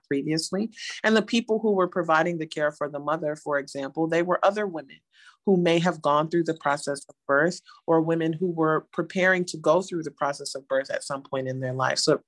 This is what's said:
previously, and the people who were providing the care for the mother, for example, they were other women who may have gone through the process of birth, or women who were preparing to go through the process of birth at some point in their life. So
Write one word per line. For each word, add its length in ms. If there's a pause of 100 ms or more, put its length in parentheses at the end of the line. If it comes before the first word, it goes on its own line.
previously, 640 (320)
and 140
the 40
people 380
who 140
were 160
providing 500
the 80
care 240
for 180
the 120
mother, 340
for 240
example, 480
they 160
were 220
other 240
women 320 (460)
who 100
may 220
have 240
gone 260
through 160
the 80
process 560
of 60 (120)
birth, 360 (240)
or 160
women 320
who 160
were 420
preparing 540
to 100
go 240
through 220
the 80
process 440
of 140
birth 220
at 120
some 200
point 260
in 100
their 140
life. 240
So 320